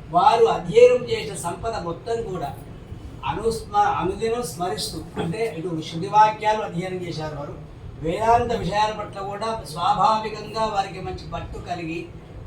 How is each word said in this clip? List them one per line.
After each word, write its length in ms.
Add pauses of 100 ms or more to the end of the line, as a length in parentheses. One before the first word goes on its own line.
వారు 360
అధ్యయనం 640
చేసిన 260
సంపద 400
మొత్తం 560
కూడా 260 (680)
అనుస్మ-, 500
అనుదినం 680
స్మరిస్తూ, 600 (200)
అంటే 340
ఇటు 240 (100)
శృతి 160
వాక్యాలు 540
అధ్యయనం 340
చేశారు 400
వారు, 220 (420)
వేదాంత 540
విషయాల 380
పట్ల 280
కూడా 500
స్వాభావికంగా 960
వారికి 360
మంచి 320
పట్టు 240
కలిగి, 480 (420)